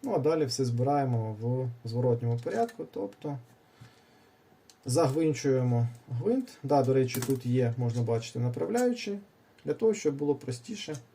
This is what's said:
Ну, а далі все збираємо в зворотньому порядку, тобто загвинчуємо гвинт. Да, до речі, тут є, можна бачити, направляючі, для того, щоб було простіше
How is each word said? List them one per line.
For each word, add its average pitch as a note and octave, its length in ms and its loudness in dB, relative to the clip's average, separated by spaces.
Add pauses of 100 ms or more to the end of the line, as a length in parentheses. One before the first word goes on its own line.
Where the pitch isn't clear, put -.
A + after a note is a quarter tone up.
Ну, A3+ 120 -4
а E3+ 40 2
далі D3+ 260 2
все C3+ 200 -2
збираємо A#2+ 760 0
в B2+ 280 -2 (200)
зворотньому A#2 500 0
порядку, G3+ 520 -4
тобто F3 480 -8 (1500)
загвинчуємо C3 1040 2 (200)
гвинт. A3 540 -2
Да, C#3+ 200 2
до C3 120 2
речі, B2+ 260 2
тут B2 260 -2
є, B2 300 2
можна A#2+ 260 -2
бачити, A#2 360 -2
направляючі, G#3 800 -2 (460)
для D3 100 -2
того, A3 200 2
щоб D3+ 200 0
було C#3+ 200 0
простіше D3 600 -8 (180)